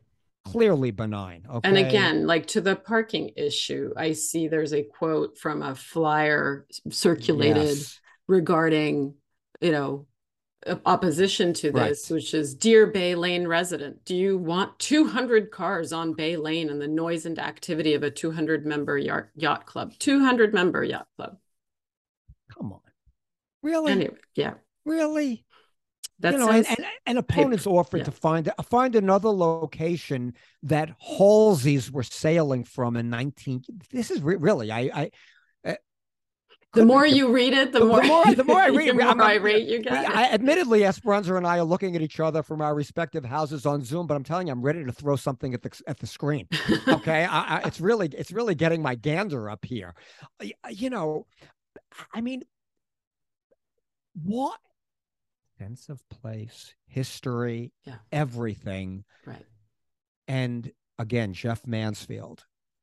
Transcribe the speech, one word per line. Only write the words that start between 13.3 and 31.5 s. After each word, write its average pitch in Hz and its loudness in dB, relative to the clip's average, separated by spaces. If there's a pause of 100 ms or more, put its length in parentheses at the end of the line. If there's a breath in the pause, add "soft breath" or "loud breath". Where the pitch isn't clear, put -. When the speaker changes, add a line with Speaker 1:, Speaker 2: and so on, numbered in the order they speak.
Speaker 2:
resident, 165 -4
do 185 -4
you 190 0
want 180 -2
two 302 2
hundred 220 0
cars 175 -4
on 165 -4
Bay 165 -2
Lane 156 -2
and 147 -4
the 143 -4
noise 165 -2
and 165 -8
activity 156 -2
of 143 0
a 143 -2
two 160 -6
hundred 156 -2
member 147 -2
yacht, 147 -4
yacht 151 -2
club?" - -10
Two 277 2
hundred 240 4
member 180 2
yacht - -6
club. - -14 (1160)
Speaker 1:
Come 98 -12
on. - -20 (800)
Really? 311 0
Speaker 2:
Anyway, 190 -2 (180)
yeah. - -4 (300)
Speaker 1:
Really? 302 -2 (720 soft breath)
Speaker 2:
That 170 0
Speaker 1:
You 277 0
know, 233 4
and, 220 6
Speaker 2:
says 226 -2
Speaker 1:
and, - -8 (200)
and 247 -2
Speaker 2:
paper. 285 2
Speaker 1:
opponents 254 2
offered 180 2
Speaker 2:
Yeah. - -6
Speaker 1:
to 147 -6
find, 160 -2 (140)
find 247 2
another 196 4
location 165 -2 (280 soft breath)
that 156 -2
Halseys 196 4